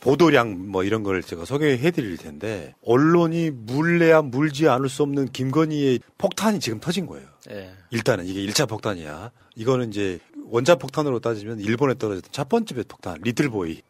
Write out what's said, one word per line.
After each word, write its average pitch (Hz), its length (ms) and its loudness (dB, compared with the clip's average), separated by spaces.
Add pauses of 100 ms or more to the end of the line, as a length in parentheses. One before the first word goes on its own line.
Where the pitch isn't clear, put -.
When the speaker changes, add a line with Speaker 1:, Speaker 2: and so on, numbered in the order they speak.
Speaker 1:
보도량 120 720 4
뭐 95 140 0
이런 107 180 0
걸 95 200 0
제가 85 220 -10
소개해 143 460 0
드릴 110 260 -4
텐데 78 580 -10 (100)
언론이 165 680 4
물래야 156 720 4
물지 147 460 0
않을 135 200 2
수 147 140 -2
없는 139 300 0
김건희의 139 680 0 (180)
폭탄이 196 420 0
지금 110 200 -6
터진 170 260 -4
거예요. 69 200 -16 (240)
Speaker 2:
예. 95 200 -12 (200)
Speaker 1:
일단은 110 360 0
이게 95 160 -6
일 101 100 -4
차 147 140 2
폭탄이야. 95 640 -8 (260)
이거는 123 340 0
이제 98 300 -4 (280)
원자 165 280 4
폭탄으로 143 420 -4
따지면 113 400 -6
일본에 117 400 0
떨어졌던 101 320 -4
첫 139 180 -6
번째 226 360 -2
폭탄, - 380 -12
리틀보이. 110 680 -2